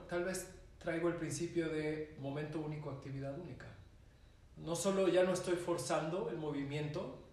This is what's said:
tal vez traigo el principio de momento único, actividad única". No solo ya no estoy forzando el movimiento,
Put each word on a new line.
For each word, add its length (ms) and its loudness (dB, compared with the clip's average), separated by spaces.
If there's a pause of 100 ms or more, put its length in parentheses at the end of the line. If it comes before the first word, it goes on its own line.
tal 140 2
vez 240 -2 (320)
traigo 300 0
el 60 2
principio 540 0
de 500 0
momento 400 -2
único, 300 -4
actividad 480 -4
única". 300 -10 (880)
No 180 -2
solo 320 4
ya 160 8
no 100 6
estoy 220 2
forzando 760 0
el 60 -4
movimiento, 840 -2 (120)